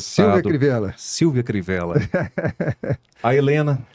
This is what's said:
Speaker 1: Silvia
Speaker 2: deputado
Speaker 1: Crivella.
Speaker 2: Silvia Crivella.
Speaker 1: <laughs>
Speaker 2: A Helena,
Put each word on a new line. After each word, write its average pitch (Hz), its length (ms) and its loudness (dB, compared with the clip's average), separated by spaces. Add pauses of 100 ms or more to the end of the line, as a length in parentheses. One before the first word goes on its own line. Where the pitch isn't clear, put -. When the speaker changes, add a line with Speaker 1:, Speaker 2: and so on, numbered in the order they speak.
Speaker 1:
Silvia 202 360 2
Speaker 2:
deputado 185 120 0
Speaker 1:
Crivella. 131 480 0
Speaker 2:
Silvia 143 460 0
Crivella. 90 540 -2 (680)
Speaker 1:
<laughs> - 600 -6
Speaker 2:
A 120 120 2
Helena, 143 480 2 (120)